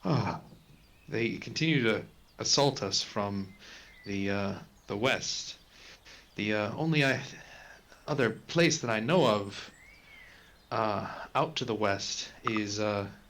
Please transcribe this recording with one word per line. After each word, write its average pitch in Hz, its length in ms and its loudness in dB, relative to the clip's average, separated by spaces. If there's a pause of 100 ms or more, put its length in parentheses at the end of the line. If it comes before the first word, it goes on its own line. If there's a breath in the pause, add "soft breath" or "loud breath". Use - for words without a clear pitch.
Ah, 143 340 2 (680)
they 110 280 -2
continue 156 460 0
to 107 200 2 (360)
assault 135 440 2
us 98 180 0
from 101 520 -4 (520 loud breath)
the, 101 240 -2
uh, 101 240 -2 (340)
the 101 100 -6
west. - 580 -2 (800 loud breath)
The, 104 180 -2
uh, 104 220 0
only 156 280 2
I, 135 160 2 (880 loud breath)
other 135 220 2
place - 500 2
that 123 100 -2
I 110 100 2
know 143 260 4
of, 104 460 2 (1000 loud breath)
uh, 107 360 0 (260 loud breath)
out 160 240 0
to - 80 -2
the 117 100 0
west 101 540 0 (140)
is, 104 360 -2
uh 104 280 0 (220)